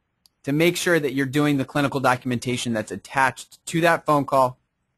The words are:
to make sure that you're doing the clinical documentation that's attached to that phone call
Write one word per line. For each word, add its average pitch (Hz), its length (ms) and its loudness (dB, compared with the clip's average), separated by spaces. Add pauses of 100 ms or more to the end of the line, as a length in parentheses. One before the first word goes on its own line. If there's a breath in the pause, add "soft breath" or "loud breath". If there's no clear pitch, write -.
(440)
to 139 80 -4
make 170 240 2
sure 170 240 2
that 139 140 -4
you're 139 140 0
doing 147 300 0
the 131 80 -2
clinical 143 340 -2
documentation 123 760 -2
that's 107 180 -4
attached - 760 -4
to 165 140 -4
that 165 260 2
phone 143 180 2
call 131 320 0 (400)